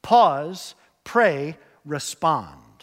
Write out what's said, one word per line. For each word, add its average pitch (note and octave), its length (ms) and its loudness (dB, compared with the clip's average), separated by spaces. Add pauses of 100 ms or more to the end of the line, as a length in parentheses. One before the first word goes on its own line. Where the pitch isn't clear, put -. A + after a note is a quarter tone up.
pause, F3 720 2 (300)
pray, D#3+ 520 0 (280)
respond. D3 720 -4 (240)